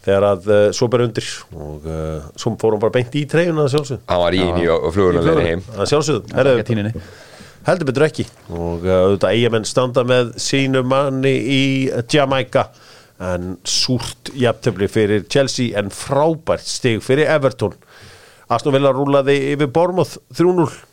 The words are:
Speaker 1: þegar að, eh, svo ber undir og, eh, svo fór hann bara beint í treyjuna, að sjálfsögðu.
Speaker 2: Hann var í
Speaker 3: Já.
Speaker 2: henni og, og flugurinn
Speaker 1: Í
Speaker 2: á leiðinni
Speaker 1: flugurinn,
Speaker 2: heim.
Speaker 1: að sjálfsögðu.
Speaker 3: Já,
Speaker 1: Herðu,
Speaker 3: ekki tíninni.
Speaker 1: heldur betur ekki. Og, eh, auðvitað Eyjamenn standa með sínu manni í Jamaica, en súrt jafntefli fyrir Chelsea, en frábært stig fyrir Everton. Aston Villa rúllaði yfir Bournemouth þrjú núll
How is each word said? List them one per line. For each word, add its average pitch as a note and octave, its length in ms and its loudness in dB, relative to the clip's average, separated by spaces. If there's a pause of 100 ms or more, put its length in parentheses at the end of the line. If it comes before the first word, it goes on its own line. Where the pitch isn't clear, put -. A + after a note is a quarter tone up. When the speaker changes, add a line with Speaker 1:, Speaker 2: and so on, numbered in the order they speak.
Speaker 1:
þegar G2 260 2
að, G2+ 240 0
eh, G#2 220 6
svo B2 180 0
ber A#2+ 160 2
undir A#2 220 -6 (260)
og, D2+ 320 -12
eh, D#2+ 340 -6 (160)
svo - 200 -4
fór A2 180 0
hann G#2 80 -2
bara A2 80 2
beint B2 240 -2
í D3 120 -2
treyjuna, D#3+ 380 0
að B2+ 80 0
sjálfsögðu. C#3 360 -4
Speaker 2:
Hann F2+ 120 2
var F2 120 2
í F#2 100 0
Speaker 3:
Já. F2+ 40 2
Speaker 2:
henni F2 220 0
og, E2 160 0
og E2 100 -2
flugurinn F2+ 260 4
Speaker 1:
Í - 20 0
Speaker 2:
á - 20 0
leiðinni D#3+ 80 4
Speaker 1:
flugurinn, F2 320 0
Speaker 2:
heim. - 160 -10
Speaker 1:
að G2 120 0
sjálfsögðu. C#3+ 300 0
Speaker 3:
Já, - 140 -8
Speaker 1:
Herðu, C3+ 220 4
Speaker 3:
ekki G#2+ 100 -4
tíninni. G#2+ 340 -4 (640)
Speaker 1:
heldur E3+ 220 0
betur C3 220 2
ekki. G#2+ 180 -4 (240)
Og, E2+ 360 -4
eh, F#2 140 4
auðvitað F#2+ 320 2
Eyjamenn A2+ 320 2
standa B2+ 400 0
með B2 320 0
sínu C3 480 0
manni C3+ 560 0
í C3+ 220 0 (460)
Jamaica, C3+ 600 0 (520)
en F2+ 440 -6
súrt - 720 -4
jafntefli A#2 560 0
fyrir G#2 380 0
Chelsea, B2+ 500 0
en G2+ 120 -4
frábært C#3+ 760 -2
stig A2+ 360 -2
fyrir C#3 280 2
Everton. C3 420 0 (800)
Aston A#2+ 220 0
Villa C#3 200 4
rúllaði C#3 440 2 (180)
yfir C#3+ 180 0
Bournemouth F3 460 0 (160)
þrjú F3 200 2
núll D#3+ 180 0 (200)